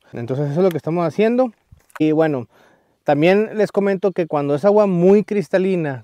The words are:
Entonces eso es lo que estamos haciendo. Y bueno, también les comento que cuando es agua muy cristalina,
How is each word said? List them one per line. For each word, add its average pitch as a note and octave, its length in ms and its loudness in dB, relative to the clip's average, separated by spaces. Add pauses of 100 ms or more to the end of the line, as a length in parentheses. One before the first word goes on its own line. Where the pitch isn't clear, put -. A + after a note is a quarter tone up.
(140)
Entonces C3 380 -6
eso D3+ 80 -4
es F#3 40 2
lo F#3+ 60 2
que D#3+ 80 -4
estamos E3 300 -4
haciendo. A3+ 440 0 (480)
Y D#3 120 2
bueno, D3+ 360 0 (580)
también F3+ 480 2
les G#3 180 -2
comento G3 400 0
que E3+ 160 -4
cuando C#3+ 260 -2
es D3 120 -4
agua G#3 200 4
muy F#3+ 380 4
cristalina, F3+ 800 -2